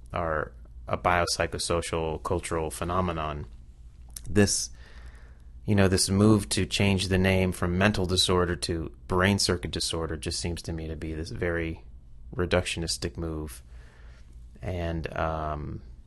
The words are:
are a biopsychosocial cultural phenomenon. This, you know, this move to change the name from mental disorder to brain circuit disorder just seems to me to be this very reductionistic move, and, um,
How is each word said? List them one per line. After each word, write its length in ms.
are 400
a 100
biopsychosocial 1300
cultural 480
phenomenon. 760
This, 420
you 80
know, 140
this 200
move 420
to 160
change 420
the 100
name 320
from 260
mental 300
disorder 500
to 360
brain 320
circuit 320
disorder 440
just 220
seems 240
to 100
me 140
to 80
be 200
this 160
very 520
reductionistic 840
move, 440
and, 540
um, 640